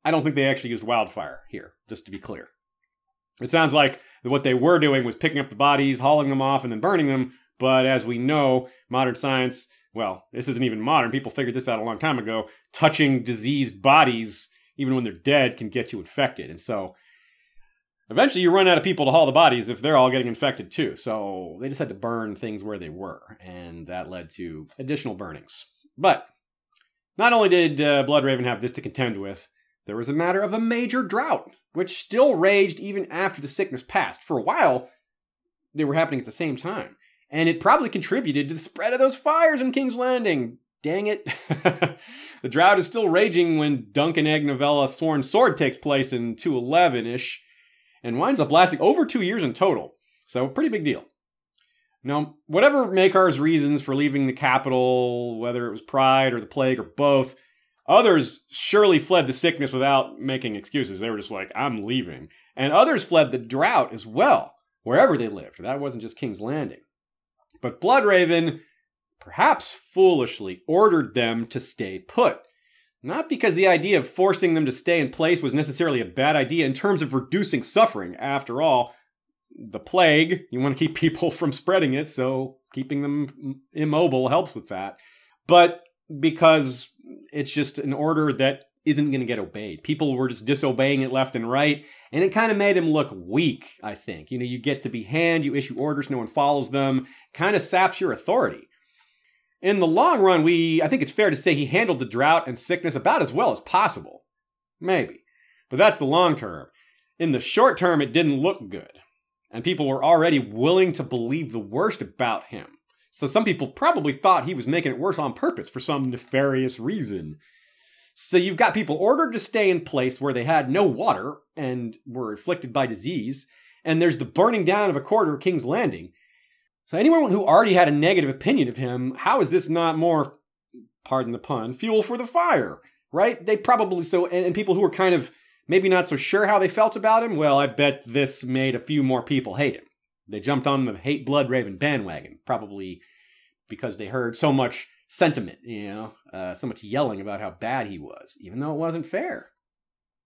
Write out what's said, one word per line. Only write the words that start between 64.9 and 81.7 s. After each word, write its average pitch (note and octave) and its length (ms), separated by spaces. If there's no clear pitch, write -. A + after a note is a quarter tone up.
they A#2 100
lived. G2 340
That C3 200
wasn't B2 220
just A2+ 140
King's G#2 240
Landing. C3 400
But - 200
Bloodraven, F3 800
perhaps - 540
foolishly, B2+ 920
ordered E3 480
them A#2 320
to - 120
stay F#2+ 400
put. - 420
Not F#3+ 280
because A3 240
the F#3+ 140
idea F3+ 300
of C3+ 120
forcing F#3 440
them D#3+ 120
to B2+ 60
stay E3+ 280
in C#3 100
place E3 320
was B2+ 120
necessarily D3 480
a G#2 40
bad C3 300
idea D3 300
in C3+ 80
terms G3 280
of C#3 120
reducing C3+ 500
suffering. G#2 540
After C3+ 440
all, B2+ 320
the A2 240
plague, E3+ 640
you B2 80
want C3+ 180
to D#3+ 80
keep D#3 100
<laughs> - 20
people D#3+ 340
from D#3+ 200
spreading D#3+ 420